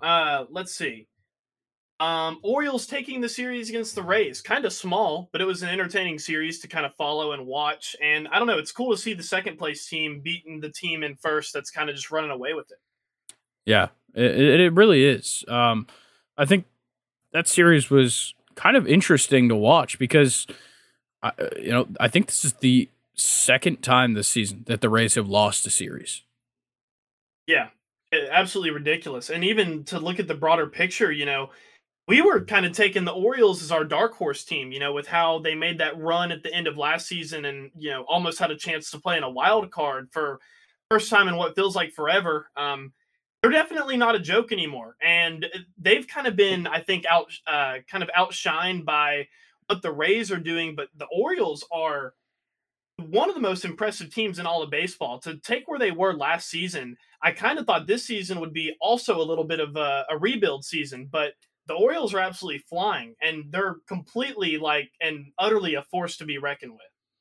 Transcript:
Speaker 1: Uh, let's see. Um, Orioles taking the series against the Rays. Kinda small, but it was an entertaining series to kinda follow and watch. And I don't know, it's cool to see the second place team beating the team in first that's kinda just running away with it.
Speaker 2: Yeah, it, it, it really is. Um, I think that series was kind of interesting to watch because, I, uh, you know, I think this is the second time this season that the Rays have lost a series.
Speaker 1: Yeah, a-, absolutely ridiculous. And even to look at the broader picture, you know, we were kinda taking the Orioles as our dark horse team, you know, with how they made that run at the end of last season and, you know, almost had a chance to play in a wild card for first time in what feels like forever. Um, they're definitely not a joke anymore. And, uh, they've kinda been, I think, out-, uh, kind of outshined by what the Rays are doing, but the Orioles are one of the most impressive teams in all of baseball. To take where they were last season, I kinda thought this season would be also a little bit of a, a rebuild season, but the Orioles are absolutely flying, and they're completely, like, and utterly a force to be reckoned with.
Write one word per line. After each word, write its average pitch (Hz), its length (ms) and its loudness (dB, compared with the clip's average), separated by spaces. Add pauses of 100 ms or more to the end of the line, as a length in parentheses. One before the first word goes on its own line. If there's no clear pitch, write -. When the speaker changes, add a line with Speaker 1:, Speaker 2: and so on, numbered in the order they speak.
Speaker 1:
Uh, 156 480 2
let's 180 260 -10
see. 117 320 -8 (920)
Um, 160 420 -2
Orioles 269 440 0
taking 262 340 -8
the 240 80 -4
series 247 400 -8
against 220 260 -6
the 196 80 -6
Rays. 180 380 0
Kinda 240 280 -2
small, 180 600 -2
but 165 80 -6
it 185 60 0
was 180 180 -4
an 175 60 -6
entertaining 180 500 -4
series 160 400 -6
to - 80 -18
kinda 151 300 -4
follow 151 340 -2
and 135 160 -10
watch. 147 560 -4
And 151 240 0
I 160 100 0
don't 233 120 2
know, 202 80 2
it's 151 160 -6
cool 247 180 -2
to 202 100 0
see 220 120 -6
the 175 100 -10
second 185 340 -4
place 151 300 -8
team 156 320 -6
beating 160 400 -10
the 151 100 -8
team 160 340 -8
in 147 120 -8
first 151 380 -4
that's 143 180 -8
kinda 151 220 -6
just 139 180 -12
running 156 200 -4
away 131 220 -6
with 147 160 -10
it. - 100 -20 (840)
Speaker 2:
Yeah, 104 220 4 (260)
it, 120 120 2 (160)
it, 147 180 8
it 175 140 6
really 175 320 8
is. - 420 0
Um, 117 400 2 (500)
I 147 60 2
think 180 220 4 (640)
that 165 160 0
series 170 420 6
was 131 440 4 (220)
kind 214 200 6
of 220 120 6
interesting 139 600 6
to 117 80 4
watch 117 420 4
because, 135 500 4 (760)
I, - 60 -2 (100)
uh, - 180 -2
you 78 140 -4
know, 120 160 2 (100)
I 120 120 4
think 180 180 4
this - 160 -2
is 135 100 0
the 127 360 4 (260)
second - 640 2
time 127 340 6
this 104 120 0
season 104 400 -2
that 113 140 -2
the 113 80 4
Rays 110 260 4
have 104 140 0
lost 104 360 2
a - 40 -8
series. - 540 -6 (1200)
Speaker 1:
Yeah, 135 220 2 (440)
a-, 143 180 0
absolutely 185 400 2
ridiculous. 147 580 -4
And 170 160 -4
even 180 400 0
to 180 140 -6
look 175 200 -4
at 185 80 -4
the 156 80 -2
broader 165 320 2
picture, 180 440 0
you 147 140 -2
know, 139 260 -2 (560)
we 240 140 6
were 339 200 6
kinda 185 280 2
taking 196 340 2
the 175 80 -2
Orioles 190 520 4
as 165 80 -4
our 160 120 2
dark 156 300 0
horse 147 320 -6
team, 139 260 -8
you 135 80 -10
know, 143 140 -2
with 143 140 -6
how 165 320 2
they 156 160 -2
made 165 240 -4
that 156 180 -2
run 170 340 0
at 165 120 -8
the 160 100 -8
end 170 140 -2
of 147 100 -6
last 156 300 -2
season 160 380 -8
and, 139 300 -10
you 151 140 -10
know, 131 180 -8
almost 170 320 0
had 170 120 0
a 151 60 -6
chance 156 340 -8
to 151 80 -14
play 175 180 -2
in 151 60 -2
a 131 60 -4
wild 180 420 2
card 135 400 -4
for 147 280 -4 (520)
first 214 180 2
time 202 180 6
in 175 80 -2
what 170 200 -2
feels 190 200 0
like 175 180 -2
forever. 156 640 0
Um, 139 380 -6 (480)
they're 247 100 6
definitely 302 460 0
not 233 180 4
a 202 40 2
joke 196 320 0
anymore. 143 520 -6
And, 170 420 2
uh, 180 140 -10 (180)
they've 214 300 2
kinda 269 240 -4
been, 185 360 2
I 156 140 -2
think, 175 260 -4
out-, 165 240 4 (160)
uh, 143 300 0 (120)
kind 185 140 -4
of 170 140 -10
outshined 180 680 0
by 147 420 0 (400)
what 196 140 -2
the 170 100 -4
Rays 185 400 0
are 185 80 -4
doing, 165 360 -4
but 143 200 -10
the 147 160 -14
Orioles 233 600 -2
are 156 420 -4 (840)
one 185 320 0
of 381 60 -4
the 294 60 -6
most 190 240 -2
impressive 180 480 -6
teams 208 260 -4
in 175 60 -8
all 170 160 -2
of 151 80 -8
baseball. 147 520 -6
To 160 160 -12
take 247 300 -6
where 294 120 -8
they 214 120 2
were 180 220 0
last 156 360 -2
season, 165 480 -8 (240)
I 165 100 2
kinda 254 320 -2
thought 165 240 0
this 233 180 -2
season 190 360 -6
would 160 120 -10
be 156 260 -6
also 208 400 0
a 160 60 2
little 160 180 -2
bit 156 160 -4
of 147 160 -4
a, 139 340 -2
a 151 80 -2
rebuild 180 480 0
season, 135 460 -8
but 147 220 -2 (340)
the 156 60 -6
Orioles 233 400 0
are 196 60 0
absolutely 185 400 -6
flying, 165 600 -4
and 151 300 -4
they're 180 260 -4 (100)
completely, 196 680 -4
like, 151 340 -2 (100)
and 151 380 -6
utterly 196 340 2
a 139 80 -4
force 175 360 -6
to 160 80 -14
be 147 120 -8
reckoned 139 360 -8
with. 110 80 -20 (400)